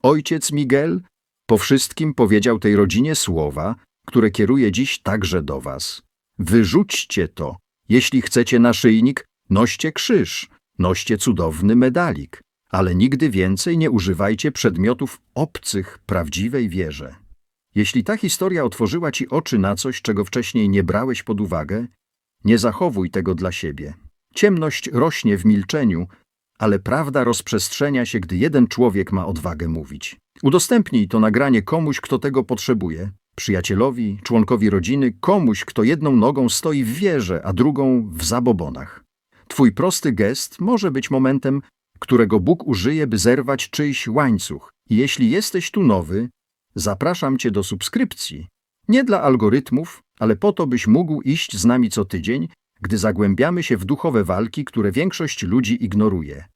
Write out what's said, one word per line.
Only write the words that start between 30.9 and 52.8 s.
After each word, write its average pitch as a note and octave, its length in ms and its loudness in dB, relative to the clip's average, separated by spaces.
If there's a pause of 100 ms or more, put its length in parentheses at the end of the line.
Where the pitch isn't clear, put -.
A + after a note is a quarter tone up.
to A2 120 0
nagranie A2+ 420 4
komuś, D3+ 400 -2
kto - 180 -2
tego C#3 240 0
potrzebuje. G2+ 680 -4 (240)
Przyjacielowi, G#2 880 -2
członkowi A2 460 2
rodziny, A2 500 0
komuś, E3 460 0
kto - 180 -2
jedną C#3+ 320 2
nogą B2 340 2
stoi C#3+ 340 -2
w A2+ 100 -4
wierze, C3+ 520 -2
a G2 80 -2
drugą C3 580 2
w D#2+ 120 -8
zabobonach. E2+ 800 -2 (440)
Twój B2+ 240 4
prosty E3+ 400 0
gest G#2+ 480 -2
może G3+ 320 0
być C3 200 -4
momentem, C3+ 500 0 (380)
którego A2 400 4
Bóg C#3+ 280 0
użyje, C#3 400 0
by A2 100 0
zerwać B2 520 2
czyjś D3 380 -4
łańcuch. A2 640 -2 (180)
I A2 80 4
jeśli B2+ 320 2
jesteś F3+ 420 -2
tu G3+ 120 0
nowy, G2+ 460 0 (460)
zapraszam C3+ 600 -2
cię A#2+ 140 -2
do G2 120 -2
subskrypcji. - 840 -6 (400)
Nie B3+ 160 4
dla G#3+ 180 0
algorytmów, C3 800 0 (180)
ale A2+ 160 2
po G3+ 180 0
to, E3+ 140 -2
byś B2 200 -2
mógł D3+ 340 2
iść D3 360 -4
z G2 80 -4
nami A#2+ 240 4
co G#2 160 -2
tydzień, A2 420 -4 (340)